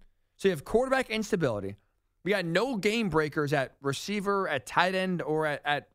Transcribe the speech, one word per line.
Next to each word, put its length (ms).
So 140
you 20
have 140
quarterback 440
instability. 680
We 60
got 120
no 320
game 320
breakers 460
at 280
receiver, 680
at 160
tight 280
end, 280
or 240
at, 180
at 320